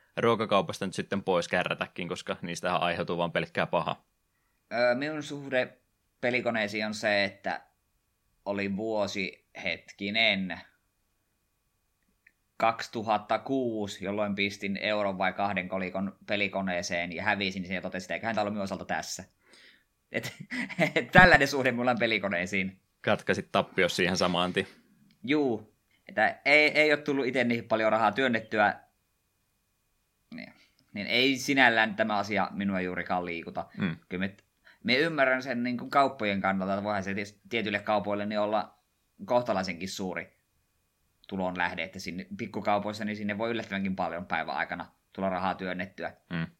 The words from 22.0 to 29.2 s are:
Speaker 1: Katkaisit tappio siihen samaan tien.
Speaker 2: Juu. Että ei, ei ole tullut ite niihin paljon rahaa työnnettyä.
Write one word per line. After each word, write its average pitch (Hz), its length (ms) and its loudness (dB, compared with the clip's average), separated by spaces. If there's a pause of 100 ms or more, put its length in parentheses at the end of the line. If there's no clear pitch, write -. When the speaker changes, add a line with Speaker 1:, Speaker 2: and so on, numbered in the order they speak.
Speaker 1:
Katkaisit 98 480 0
tappio 92 360 2
siihen 90 280 2
samaan 90 360 2
tien. 95 140 0 (580)
Speaker 2:
Juu. 123 500 0 (340)
Että 104 360 0
ei, 151 240 6
ei 151 240 4
ole 147 100 2
tullut 139 240 0
ite 131 180 2
niihin 117 240 0
paljon 110 240 2
rahaa 107 200 4
työnnettyä. 110 680 2 (1500)